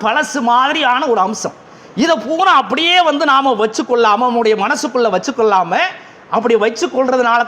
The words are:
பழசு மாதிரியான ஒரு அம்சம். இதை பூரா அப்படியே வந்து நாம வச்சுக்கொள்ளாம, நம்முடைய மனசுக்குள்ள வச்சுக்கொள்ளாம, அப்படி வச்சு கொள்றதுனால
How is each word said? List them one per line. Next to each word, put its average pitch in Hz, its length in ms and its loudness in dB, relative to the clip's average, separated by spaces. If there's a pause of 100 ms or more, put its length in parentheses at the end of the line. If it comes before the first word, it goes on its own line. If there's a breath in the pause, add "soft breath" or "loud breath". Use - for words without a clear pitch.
பழசு 269 400 -2
மாதிரியான 254 640 0
ஒரு 233 140 0
அம்சம். 196 380 -4 (380 loud breath)
இதை 320 200 2
பூரா 320 360 0
அப்படியே 311 500 2
வந்து 311 240 0
நாம 269 360 2
வச்சுக்கொள்ளாம, 226 680 0
நம்முடைய 233 260 2
மனசுக்குள்ள 240 600 -2
வச்சுக்கொள்ளாம, 190 560 0 (600 loud breath)
அப்படி 226 240 0
வச்சு 226 320 -2
கொள்றதுனால 254 600 0